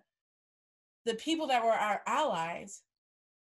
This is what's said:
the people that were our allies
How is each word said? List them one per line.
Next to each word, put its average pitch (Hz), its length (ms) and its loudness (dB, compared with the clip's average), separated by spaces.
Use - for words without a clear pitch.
the 226 80 2
people 311 340 -2
that 240 160 2
were 226 80 4
our 208 340 0
allies 196 760 -2